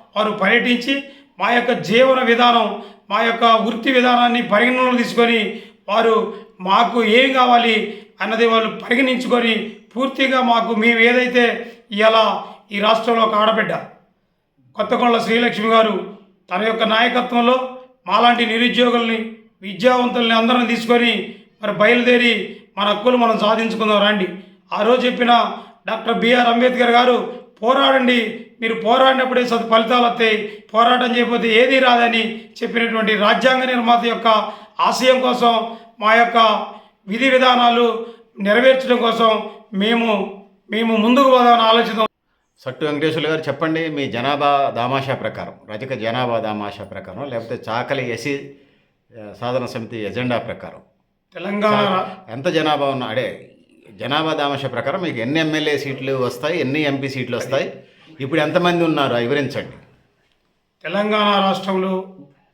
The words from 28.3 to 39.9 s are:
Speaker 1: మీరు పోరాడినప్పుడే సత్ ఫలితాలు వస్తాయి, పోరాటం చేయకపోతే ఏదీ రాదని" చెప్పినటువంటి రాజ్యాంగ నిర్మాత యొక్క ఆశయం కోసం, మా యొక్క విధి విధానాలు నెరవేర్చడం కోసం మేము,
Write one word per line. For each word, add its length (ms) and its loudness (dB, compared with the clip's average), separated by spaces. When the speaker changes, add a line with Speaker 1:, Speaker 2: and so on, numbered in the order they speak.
Speaker 1:
మీరు 120 -2
పోరాడినప్పుడే 720 2
సత్ 240 -2
ఫలితాలు 360 2
వస్తాయి, 420 0
పోరాటం 440 2
చేయకపోతే 380 0
ఏదీ 240 4
రాదని" 600 2
చెప్పినటువంటి 520 -2
రాజ్యాంగ 480 2
నిర్మాత 420 2
యొక్క 220 -2
ఆశయం 420 2
కోసం, 560 0
మా 140 4
యొక్క 240 4
విధి 220 0
విధానాలు 760 2
నెరవేర్చడం 580 2
కోసం 520 0
మేము, 680 -2